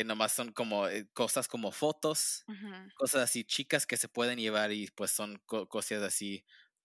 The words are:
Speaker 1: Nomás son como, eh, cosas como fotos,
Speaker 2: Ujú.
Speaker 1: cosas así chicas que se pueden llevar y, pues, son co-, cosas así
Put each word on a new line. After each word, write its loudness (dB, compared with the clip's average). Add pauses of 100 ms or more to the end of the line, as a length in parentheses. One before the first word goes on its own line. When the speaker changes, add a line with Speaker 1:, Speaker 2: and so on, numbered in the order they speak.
Speaker 1:
Nomás 2
son -2
como, 0
eh, -4
cosas 0
como -4
fotos, 0
Speaker 2:
Ujú. -12
Speaker 1:
cosas 2
así 2
chicas 0
que -2
se 0
pueden 0
llevar 2
y, -2
pues, -2
son -2
co-, -4
cosas -2
así -2 (380)